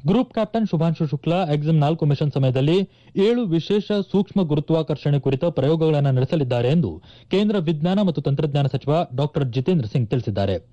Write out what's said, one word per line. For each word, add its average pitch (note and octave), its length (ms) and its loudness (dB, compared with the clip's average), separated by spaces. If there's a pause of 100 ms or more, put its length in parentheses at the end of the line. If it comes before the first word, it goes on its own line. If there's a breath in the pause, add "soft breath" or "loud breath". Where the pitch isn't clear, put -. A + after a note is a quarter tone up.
ಗ್ರೂಪ್ A#3+ 260 0
ಕ್ಯಾಪ್ಟನ್ A3 340 -2
ಶುಭಾಂಶು E3 400 0
ಶುಕ್ಲಾ D#3+ 380 -2
ಎಕ್ಸಾಮ್ D3+ 340 0
ನಾಲ್ಕು D#3 280 0
ಮಿಷನ್ D3 240 0
ಸಮಯದಲ್ಲಿ C3+ 580 0 (280 soft breath)
ಏಳು A#3 260 2
ವಿಶೇಷ G3 500 -2 (200)
ಸೂಕ್ಷ್ಮ G3 300 0
ಗುರುತ್ವಾಕರ್ಷಣೆ D3+ 800 0
ಕುರಿತ C3+ 240 -2
ಪ್ರಯೋಗಗಳನ್ನು D#3 680 2
ನಡೆಸಲಿದ್ದಾರೆ B2 560 0
ಎಂದು C3 340 0 (280 loud breath)
ಕೇಂದ್ರ G#3 280 2
ವಿಜ್ಞಾನ E3+ 440 0
ಮತ್ತು D#3+ 200 0
ತಂತ್ರಜ್ಞಾನ C#3+ 440 0
ಸಚಿವ C3+ 280 -2 (200)
ಡಾಕ್ಟರ್ C#3+ 300 -2
ಜಿತೇಂದ್ರ C3 420 0
ಸಿಂಗ್ A#2 240 -2
ತಿಳಿಸಿದ್ದಾರೆ. G2 480 -2 (140)